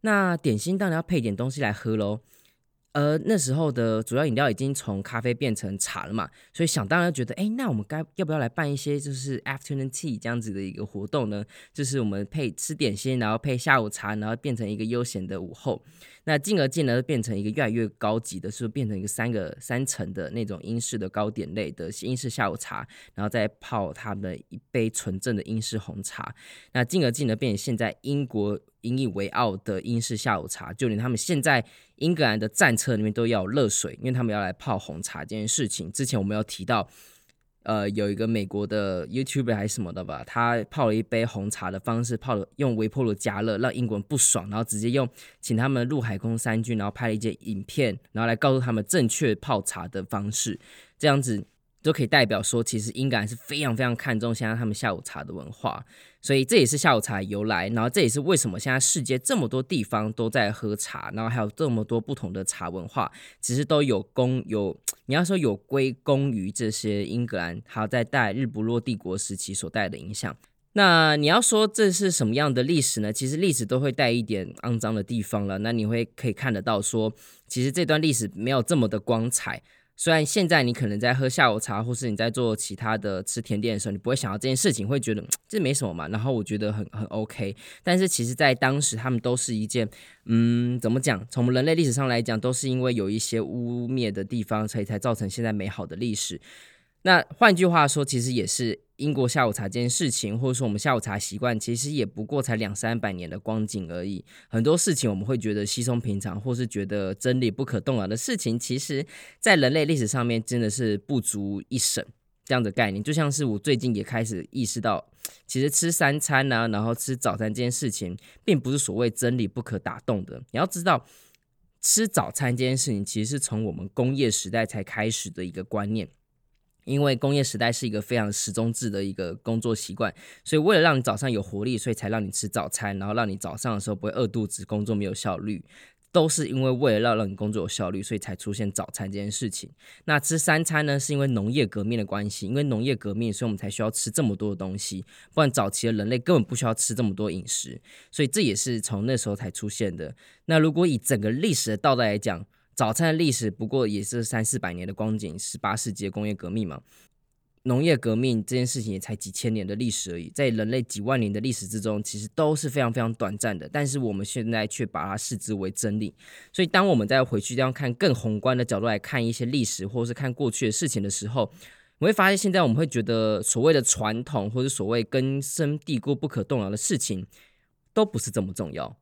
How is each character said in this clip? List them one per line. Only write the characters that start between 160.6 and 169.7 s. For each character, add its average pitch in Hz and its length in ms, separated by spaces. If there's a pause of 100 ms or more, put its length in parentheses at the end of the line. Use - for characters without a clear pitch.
类 127 100
几 110 180
万 127 200
年 104 120
的 104 80
历 127 120
史 101 160
之 107 120
中， 107 220
其 - 160
实 104 160
都 156 220
是 151 120
非 135 140
常 120 100
非 123 80
常 113 140
短 104 240
暂 107 180
的， 76 160
但 143 140
是 135 140
我 117 120
们 98 140
现 117 260
在 110 140
却 - 220
把 80 180
它 98 100
视 110 220
之 107 160
为 95 160
真 107 300
理。 104 160 (360)
所 185 120
以 170 40
当 196 200
我 165 80
们 107 120
再 131 160
回 123 160
去 123 160
这 131 60
样 131 100
看 127 220
更 165 220
宏 110 240
观 127 180
的 123 80
角 101 140
度 113 80
来 107 100
看 120 260
一 117 80
些 117 140
历 127 180
史， 95 220